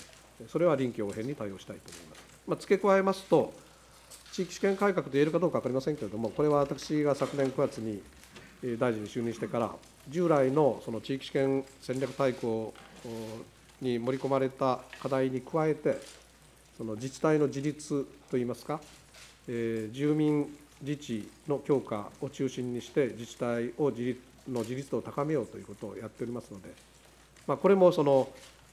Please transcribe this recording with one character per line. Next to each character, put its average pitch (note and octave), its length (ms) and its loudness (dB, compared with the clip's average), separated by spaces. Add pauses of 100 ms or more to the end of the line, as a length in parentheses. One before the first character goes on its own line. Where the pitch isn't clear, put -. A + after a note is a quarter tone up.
(480)
そ E3 100 -2
れ E3+ 80 4
は D#3 80 6
臨 C3 180 0
機 A2+ 80 -6
応 G2+ 120 -2
変 A2 140 -4
に C#3+ 100 -6
対 G2+ 160 -8
応 F#2+ 80 -12
し - 40 -20
た G2+ 100 -12
い - 20 -16
と - 160 -18
思 - 80 -16
い - 60 -20
ま - 100 -20
す。 - 60 -20 (260)
ま E3+ 80 0
あ、 - 20 -
付 - 180 2
け F#3 60 2
加 G3 160 8
え G3 40 4
ま F#3+ 100 4
す F#3+ 120 -4
と、 - 280 4 (800)
地 F#3+ 100 -2
域 F3 120 -6
主 - 60 -10
権 G3 160 2
改 G3 180 4
革 E3 100 -2
と C3+ 80 -12
言 C#3 100 6
え - 40 6
る D#3+ 40 0
か E3 80 2
ど F3 80 2
う C#3+ 60 2
か B2+ 60 2
分 A2 40 -4
か C3 60 0
り B2 60 0
ま C3 60 0
せ D#3 120 -2
ん D3 40 -2
け C#3+ 60 -8
れ G#2+ 60 -4
ど G2+ 100 -6
も、 A2+ 120 0
こ D3 120 0
れ D3+ 60 6
は D3 100 6
私 C#3+ 460 0
が C#3+ 100 4
昨 C3+ 220 -2
年 C3+ 160 2
九 C#3+ 80 -2
月 C3+ 180 0
に、 A2 240 -6 (600)
え C3+ 60 -4
ー、 A#2 100 -2
大 B2 140 2
臣 G#2+ 120 -4
に G2+ 40 -8
就 B2 120 -6
任 A#2 120 -2
し A2+ 60 -8
て - 80 -4
か A#2+ 140 -2
ら、 G#2+ 140 -2 (340)
従 E3+ 200 0
来 C3+ 220 6
の C3+ 340 4
そ C3+ 60 -8
の A2 100 -4
地 C3+ 160 -4
域 C3+ 100 -8
主 - 60 -14
権 C3+ 320 2 (160)
戦 B2+ 200 -6
略 C3 160 -2
大 C3 180 2
綱、 A#2+ 140 -4
お、 A2 240 -2 (1080)
に B2 180 0
盛 C3 200 0
り - 40 -12
込 C3+ 60 -2
ま C3+ 100 2
れ C3 100 2
た C3 320 0 (200)
課 C3+ 80 -4
題 C3 220 2
に C3 100 -4
加 D#3 260 0
え D#3 80 2
て、 D3 240 0 (800)
そ A#2+ 80 -10
の A2 100 -6
自 B2 160 -8
治 - 100 -16
体 D#3 180 4
の D3 80 4
自 C3 140 -4
立 C#3+ 460 -4 (240)
と C#3 60 0
い B2 60 2
い - 20 -2
ま A#2+ 100 -4
す - 100 -18
か、 D#3 160 -6 (680)
え A2+ 420 -4
ー、 A#2 40 -12
住 D3 200 2
民 D3+ 400 2 (280)
自 C#3+ 140 -4
治 A2 340 -6 (180)
の C#3+ 100 0
強 C#3 220 2
化 G#2 300 -6 (100)
を C#3 80 -6
中 C3+ 200 -4
心 B2 260 -6
に A#2 80 -6
し - 80 -14
て、 C#3 180 2
自 G#2+ 180 -10
治 - 120 -18
体 A#2+ 400 -2
を D3 120 2
自 A#2 140 -4
立、 B2+ 160 -4 (280)
の B2 120 -2
自 A2+ 140 -4
立 C#3 160 -10
度 A#2+ 80 -2
を G#2 40 -6
高 C#3+ 220 -4
め D#3 100 -2
よ C3 80 0
う G#2 40 -6
と - 120 -14
い G2+ 40 -14
う - 20 -16
こ G2+ 100 -16
と G#2+ 140 -10
を G2 80 -10
や A2 100 -10
っ G#2+ 40 -10
て - 140 -10
お - 20 -6
り A#2 60 -6
ま A#2+ 80 -8
す - 100 -16
の G2 100 -16
で、 E2+ 100 -18 (760)
ま D3 80 0
あ、 - 20 -4
こ F#3 120 2
れ G3 60 8
も F3+ 180 8
そ D#3+ 100 2
の、 C#3 280 4 (420)